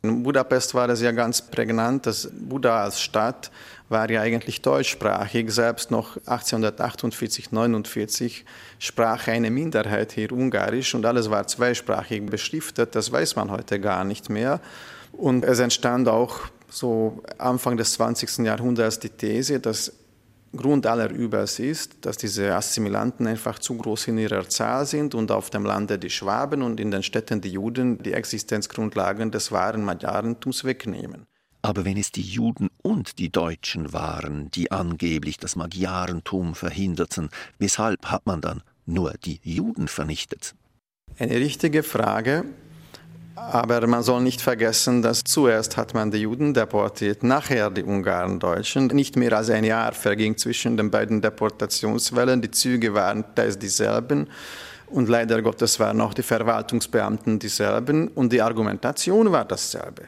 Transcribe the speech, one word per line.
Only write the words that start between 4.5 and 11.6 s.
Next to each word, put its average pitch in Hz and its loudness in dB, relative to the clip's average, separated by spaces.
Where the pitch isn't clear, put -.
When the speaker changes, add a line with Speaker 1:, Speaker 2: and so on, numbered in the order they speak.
Speaker 1:
deutschsprachig. 113 2
Selbst 117 0
noch 113 -2
achtzehnhundertachtundvierzig, 113 -2
neunundvierzig 110 -2
sprach 113 0
eine 113 2
Minderheit 110 0
hier 107 -4
Ungarisch 120 0
und 113 0
alles 117 2
war 101 0
zweisprachig 107 -2